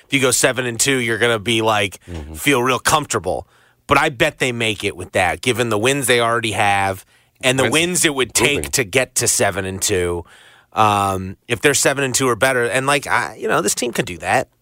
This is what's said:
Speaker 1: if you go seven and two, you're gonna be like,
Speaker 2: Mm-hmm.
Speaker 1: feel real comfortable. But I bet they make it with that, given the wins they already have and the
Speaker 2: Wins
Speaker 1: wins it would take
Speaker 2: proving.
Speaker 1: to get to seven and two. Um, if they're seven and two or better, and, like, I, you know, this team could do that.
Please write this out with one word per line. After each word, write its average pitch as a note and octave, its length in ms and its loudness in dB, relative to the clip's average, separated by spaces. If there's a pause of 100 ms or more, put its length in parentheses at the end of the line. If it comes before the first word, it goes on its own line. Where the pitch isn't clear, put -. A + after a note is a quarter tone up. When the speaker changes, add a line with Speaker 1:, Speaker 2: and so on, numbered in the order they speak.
Speaker 1:
if - 80 -20
you C#3 80 2
go B2+ 120 4
seven B2+ 340 2
and A#2 120 -4
two, C3+ 200 0
you're A2+ 200 -2
gonna A#2 200 2
be A2 240 0
like, G#2 440 0
Speaker 2:
Mm-hmm. D#2+ 280 -12
Speaker 1:
feel B2 280 2
real B2+ 180 0
comfortable. F#2+ 680 0 (380)
But C#3 120 2
I D3+ 100 2
bet D3+ 300 -2
they C3 140 0
make A2+ 320 -2
it G2 120 -4
with F2 160 -14
that, F2 280 0
given A#2 300 0
the G#2+ 80 0
wins C3 300 0
they A#2+ 120 4
already A#2 320 2
have G2 540 0 (360)
and C3 160 2
the C3 60 4
Speaker 2:
Wins A2+ 80 0
Speaker 1:
wins E3 340 2
it D3 80 0
would B2+ 200 -2
take C#3 200 2
Speaker 2:
proving. - 180 -4
Speaker 1:
to C3 120 0
get B2+ 320 -2
to A#2 120 0
seven G2 380 0
and F#2+ 140 -6
two. F2 440 -2 (480)
Um, G2 640 0 (120)
if A#2+ 120 -4
they're C#3+ 140 2
seven C#3 280 0
and C3 120 -2
two C3+ 140 0
or A#2+ 60 2
better, B2+ 300 2
and, B2+ 220 -2
like, C#3+ 200 0
I, G2+ 300 -2
you C3 100 -8
know, D3+ 140 0
this - 140 0
team A#3+ 180 -4
could C#3 140 -2
do F2+ 120 -8
that. G2 300 0 (140)